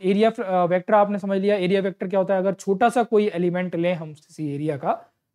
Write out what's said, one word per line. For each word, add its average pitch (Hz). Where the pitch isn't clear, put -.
एरिया, 202
अ, 185
वेक्टर 180
आपने 202
समझ 196
लिया। 202
एरिया 196
वेक्टर 190
क्या 190
होता 190
है? 185
अगर 190
छोटा 196
सा 240
कोई 214
एलिमेंट 180
लें 175
हम 160
किसी 147
एरिया 151
का, 165